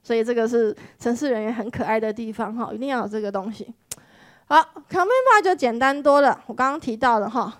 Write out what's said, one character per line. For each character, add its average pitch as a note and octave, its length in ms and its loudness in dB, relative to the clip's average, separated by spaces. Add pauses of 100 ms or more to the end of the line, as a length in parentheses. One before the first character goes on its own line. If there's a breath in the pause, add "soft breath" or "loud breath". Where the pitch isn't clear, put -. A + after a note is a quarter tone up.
所 - 120 -6
以 A3+ 80 2
这 A#3 120 -2
个 A3+ 120 0
是 A#3 300 0 (240 loud breath)
程 A#3+ 160 -2
式 C#4+ 140 -4
人 A3 140 -2
员 A3 100 -4
很 A3 180 -8
可 - 140 -6
爱 A3 120 0
的 G#3+ 140 -2
地 A3 180 -10
方 G#3+ 240 -8
哈， A#3 200 -8
一 G#3+ 40 -10
定 C4+ 120 -6
要 B3+ 100 -2
有 G3+ 80 -4
这 G#3+ 140 -6
个 G3+ 100 -6
东 G3 180 -6
西。 A3 240 -14 (720 loud breath)
好， D4 120 4 (320)
command F#4 180 2
bar B4+ 340 4
就 F4 140 2
简 A#3 220 0
单 C#4 260 0
多 C#4+ 180 6
了， C4 260 2
我 A#3 60 -12
刚 B3+ 180 0
刚 D4+ 80 -6
提 B3 160 -6
到 A#3 240 2
的 G3+ 100 -4
哈， A3+ 300 -6